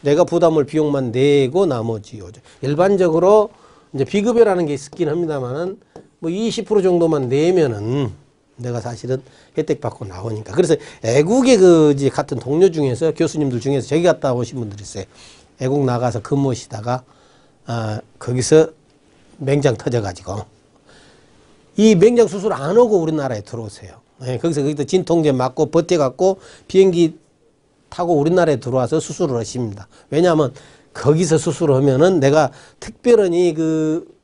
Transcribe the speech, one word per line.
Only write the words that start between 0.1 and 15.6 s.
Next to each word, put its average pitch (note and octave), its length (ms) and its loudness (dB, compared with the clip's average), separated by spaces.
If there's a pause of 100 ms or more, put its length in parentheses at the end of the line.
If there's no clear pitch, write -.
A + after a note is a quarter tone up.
부담을 D#3+ 400 2
비용만 C#3+ 460 -2
내고 C#3+ 540 2
나머지 A2+ 560 -6
오죠. F#2+ 200 -20 (200)
일반적으로 F#3 880 2 (440)
이제 C3+ 100 -4
비급여라는 G3+ 640 2
게 D3 80 -4
있긴 D3+ 340 -8
합니다만은 D#3 720 -6 (400)
뭐 E3 100 -8
이십 G3+ 360 -4
프로 G#3+ 160 0
정도만 E3 480 0
내면은 C3+ 840 0 (460)
내가 A#2+ 240 -8
사실은 B2 400 -8 (360)
혜택 D3+ 240 -2
받고 - 240 -8
나오니까. G#2+ 480 -10
그래서 D#3+ 220 2 (280)
애국의 G3+ 540 4
그 E3 380 6
이제 C#3 140 0
같은 C#3 300 -4
동료 E3 320 2
중에서, D#3 420 -2
교수님들 D3 460 -2
중에서 C3+ 280 -4
저기 D#3+ 160 0
갔다 D#3 300 2
오신 B2 260 -6
분들 G#2 220 -10
있어요. G2 240 -14 (560)